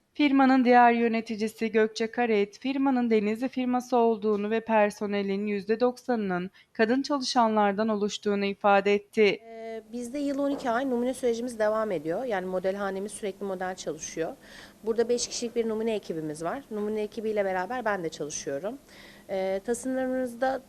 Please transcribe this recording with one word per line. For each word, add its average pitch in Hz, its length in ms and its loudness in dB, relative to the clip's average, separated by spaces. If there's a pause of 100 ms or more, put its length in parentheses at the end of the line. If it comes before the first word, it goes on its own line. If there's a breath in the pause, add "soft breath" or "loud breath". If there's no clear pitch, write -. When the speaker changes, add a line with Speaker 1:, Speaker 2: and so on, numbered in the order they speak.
(140)
Speaker 1:
Firmanın 269 500 6
diğer 240 280 8
yöneticisi 226 800 -2
Gökçe 220 380 2
Karet, 220 480 0
firmanın 269 520 0
Denizli 220 380 2
firması 247 480 -2
olduğunu 214 540 2
ve 226 100 0
personelin 208 840 0
yüzde 208 340 -2
doksanının 214 680 -2 (220 soft breath)
kadın 240 300 2
çalışanlardan 220 840 2
oluştuğunu 202 560 -2
ifade 202 500 4
etti. 202 460 2 (360)
Speaker 2:
Ee, 220 60 -10 (100)
bizde 240 260 -8
yıl 277 200 -2
on 285 120 0
iki 277 200 -2
ay 254 200 0
numune 247 240 0
sürecimiz 233 440 -2
devam 214 340 0
ediyor. 165 320 -2
Yani 190 220 -2
modelhanemiz 190 680 -4
sürekli 196 320 -8
model 185 320 -6
çalışıyor. 170 600 -8 (460 loud breath)
Burada 226 260 0
beş 240 200 -2
kişilik 233 280 -6
bir 226 120 -2
numune 220 260 -2
ekibimiz 160 500 -6
var. 233 260 -6
Numune 214 320 -4
ekibiyle 214 420 -4
beraber 190 400 -4
ben 196 200 -2
de 160 40 -4
çalışıyorum. 156 680 -8 (520 loud breath)
Ee, 190 340 -2
tasarımlarımızda 254 1040 -2